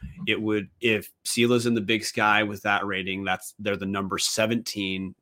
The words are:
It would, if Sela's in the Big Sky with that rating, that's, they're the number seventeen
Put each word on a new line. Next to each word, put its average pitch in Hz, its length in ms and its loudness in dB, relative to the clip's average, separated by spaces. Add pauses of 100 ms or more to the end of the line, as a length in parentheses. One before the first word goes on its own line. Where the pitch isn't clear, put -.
(260)
It 107 140 2
would, 107 300 0 (100)
if 107 320 2 (120)
Sela's 120 420 4
in 120 80 2
the 117 80 2
Big 110 200 0
Sky 107 400 2
with 104 200 -4
that 101 240 2
rating, 95 380 -4
that's, 92 340 -4
they're 101 180 -2
the 95 100 -4
number 98 320 -2
seventeen 98 1040 -2